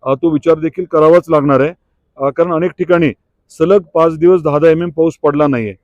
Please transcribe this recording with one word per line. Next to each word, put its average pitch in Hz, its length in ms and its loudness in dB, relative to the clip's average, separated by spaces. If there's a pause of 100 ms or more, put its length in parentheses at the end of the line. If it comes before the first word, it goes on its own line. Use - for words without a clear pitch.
अ, 131 120 -2
तो 151 140 -2
विचार 160 300 0
देखील 165 260 -6
करावाच 160 460 2
लागणार 143 300 2
आहे, 156 140 -2 (420)
अ, 139 140 -4
कारण 170 220 -2
अनेक 165 180 -2
ठिकाणी 170 420 -2 (380)
सलग 185 320 -2 (120)
पाच 165 240 0
दिवस 175 240 2
दहा 147 160 -2
दहा 160 120 2
एम 160 120 0
एम 175 80 -8
पाऊस 160 320 -2
पडला 147 240 0
नाहीये 117 380 -4